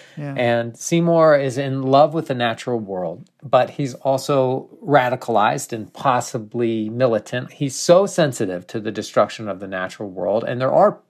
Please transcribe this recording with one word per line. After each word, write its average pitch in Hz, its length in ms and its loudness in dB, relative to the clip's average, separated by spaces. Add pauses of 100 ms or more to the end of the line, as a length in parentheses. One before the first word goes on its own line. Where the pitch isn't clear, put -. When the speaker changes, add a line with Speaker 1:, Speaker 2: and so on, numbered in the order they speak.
(160)
Speaker 1:
Yeah. 143 220 -8
Speaker 2:
And 117 400 0
Seymour 170 600 4
is 135 200 -2
in 135 240 -2
love 139 320 6
with 160 140 -4
the 139 60 -2
natural 120 460 -2
world, 92 500 -8 (140)
but 127 280 2
he's 135 240 -6
also 131 720 0 (120)
radicalized 123 920 0
and 110 180 -10
possibly 117 1000 -2
militant. 120 600 -2
He's 135 240 -6
so 180 300 4
sensitive 117 640 -2
to 117 120 -8
the 107 120 -6
destruction 104 580 -2
of 92 100 -8
the 98 80 -12
natural 95 420 -8
world. 95 360 -2
And 123 160 -6
there 131 100 0
are 180 280 4 (100)